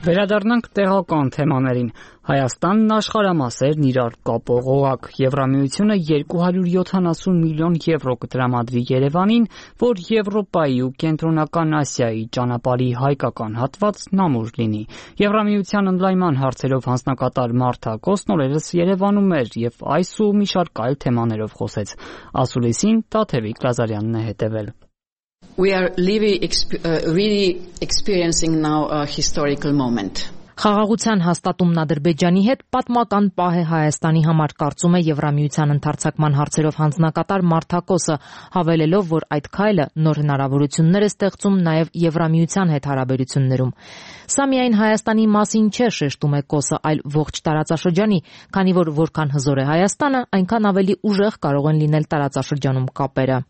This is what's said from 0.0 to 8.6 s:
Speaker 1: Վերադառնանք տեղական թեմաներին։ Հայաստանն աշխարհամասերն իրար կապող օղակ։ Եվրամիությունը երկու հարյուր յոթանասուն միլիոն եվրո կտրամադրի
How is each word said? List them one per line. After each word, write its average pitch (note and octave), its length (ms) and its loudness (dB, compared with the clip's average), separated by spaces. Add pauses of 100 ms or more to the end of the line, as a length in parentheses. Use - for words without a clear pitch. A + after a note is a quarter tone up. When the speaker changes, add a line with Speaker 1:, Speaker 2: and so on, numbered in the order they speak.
Speaker 1:
Վերադառնանք G#3 640 2
տեղական F#3 640 0
թեմաներին։ C3 540 0 (400)
Հայաստանն F3 680 0
աշխարհամասերն D#3 920 0
իրար B2 260 0 (140)
կապող B2 440 0
օղակ։ C#3 360 0 (120)
Եվրամիությունը C#3 760 2 (120)
երկու D#3+ 360 0
հարյուր F3+ 320 0
յոթանասուն F3+ 680 0
միլիոն D#3+ 420 0
եվրո C#3 380 0
կտրամադրի B2 680 -2